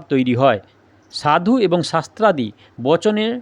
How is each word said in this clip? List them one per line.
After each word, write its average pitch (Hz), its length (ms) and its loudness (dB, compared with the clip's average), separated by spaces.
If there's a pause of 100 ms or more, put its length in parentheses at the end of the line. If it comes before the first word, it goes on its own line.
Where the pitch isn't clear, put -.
তৈরি 127 260 0
হয়। 120 240 2 (540)
সাধু 170 440 0
এবং 175 260 2
শাস্ত্রাদি 160 680 -2 (300)
বচনে 208 440 0 (160)